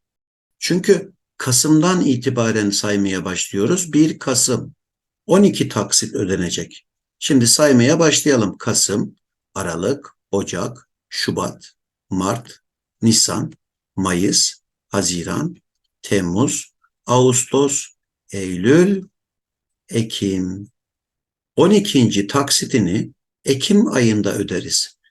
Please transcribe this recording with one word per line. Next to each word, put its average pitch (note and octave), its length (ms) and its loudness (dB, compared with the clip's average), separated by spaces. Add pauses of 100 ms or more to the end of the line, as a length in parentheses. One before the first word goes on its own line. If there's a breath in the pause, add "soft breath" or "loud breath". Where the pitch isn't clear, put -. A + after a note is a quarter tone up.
(600)
Çünkü - 540 0 (240)
Kasım'dan D#3 680 2
itibaren A#2 640 0
saymaya G2 560 -2
başlıyoruz. G#2 680 -2
Bir D3+ 260 2
Kasım - 560 -2 (500)
on G3 180 6
iki C3+ 260 2
taksit - 460 -2
ödenecek. F2+ 720 -4 (320)
Şimdi B2+ 280 2
saymaya C#3+ 520 4
başlayalım. C3+ 580 2
Kasım, - 580 -2 (380)
Aralık, F#2 580 -6 (200)
Ocak, F#2+ 580 -6 (200)
Şubat, - 640 -6 (380)
Mart, F#2+ 500 -4 (420)
Nisan, A2+ 520 0 (420)
Mayıs, F#2 580 0 (340)
Haziran, F2 680 -4 (460)
Temmuz, G2 720 -2 (320)
Ağustos, B2+ 800 2 (460)
Eylül, B2+ 720 2 (840)
Ekim. F#2+ 800 -4 (840)
On D#3+ 140 2
ikinci G#2+ 580 2
taksitini A#2+ 840 -2 (340)
Ekim D#3 420 2
ayında G#2 480 0
öderiz. F#2+ 640 -6 (140)